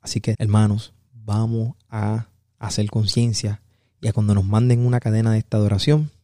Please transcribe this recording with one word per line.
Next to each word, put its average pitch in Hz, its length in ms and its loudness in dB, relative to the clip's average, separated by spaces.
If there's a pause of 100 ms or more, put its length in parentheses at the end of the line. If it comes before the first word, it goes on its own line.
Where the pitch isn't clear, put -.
Así - 180 -8
que, 107 200 -2
hermanos, 107 540 0 (340)
vamos 113 480 -2 (140)
a 110 400 -6 (280)
hacer 104 320 -4
conciencia. 107 720 -2 (400)
Y - 60 -4
a 104 60 -2
cuando 104 200 2
nos 98 120 2
manden 120 400 2
una 123 140 2
cadena 113 340 2
de 110 60 2
esta - 180 -2
adoración 123 520 2 (140)